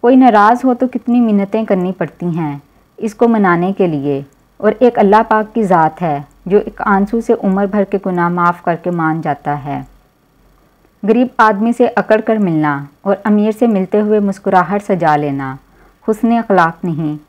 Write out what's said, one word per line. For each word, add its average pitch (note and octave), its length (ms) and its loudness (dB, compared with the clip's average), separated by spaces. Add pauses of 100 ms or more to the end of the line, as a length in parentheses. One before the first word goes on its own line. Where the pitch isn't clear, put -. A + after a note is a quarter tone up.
कोई B3 140 4
नाराज़ A#3 500 4
हो, B3+ 80 2
तो B3 140 -2
कितनी A#3+ 320 -2
मिन्नतें G#3+ 460 0
करनी F#3 260 -2
पड़ती F3 340 -8
हैं D#3 360 -6 (380)
इसको A3 280 -2
मनाने F#3+ 460 2
के F#3+ 140 0
लिए, C#3+ 380 -4 (360)
और G#3+ 120 0
एक A#3+ 260 0
अल्लाह G#3 220 4
पाक G#3+ 300 -2
की A#3 120 -2
ज़ात E3+ 380 2
है, D3 260 -4 (200)
जो G3+ 120 2
एक - 220 -8
आंसू G3+ 400 0
से A#3 120 0
उम्र G3 340 0
भर G3+ 160 -2
के G3 140 -4
गुनाह F3 320 -2
माफ़ F3 340 0
करके E3+ 260 -4
मान D#3+ 320 -2
जाता D3 320 -4
है। C#3 340 -8 (1160)
गरीब A#3+ 240 2 (100)
आदमी A3 340 2
से A#3 140 2
अकड़ G#3+ 340 0
कर A3 160 -2
मिलना D3+ 500 0 (180)
और G3 100 0 (100)
अमीर G#3 260 2
से A3 160 0
मिलते G3+ 320 0
हुए G#3+ 200 0
मुस्कुराहट F#3+ 600 0
सजा E3+ 340 0
लेना C#3 420 -4 (500)
हुस्न A3+ 300 0
अखलाक F3 480 0
नहीं D3+ 440 -4